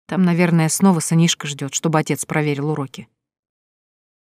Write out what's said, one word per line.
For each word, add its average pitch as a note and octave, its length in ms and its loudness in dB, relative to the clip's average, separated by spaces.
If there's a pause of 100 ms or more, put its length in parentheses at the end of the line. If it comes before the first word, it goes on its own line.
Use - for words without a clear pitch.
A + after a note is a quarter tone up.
Там, F#3 180 0
наверное, E3+ 460 2
снова F#3 300 2
сынишка E3 480 2
ждет, C#3 260 -8
чтобы D#3 260 0
отец D3+ 260 -4
проверил D3+ 460 -4
уроки. C#3+ 360 -10 (1200)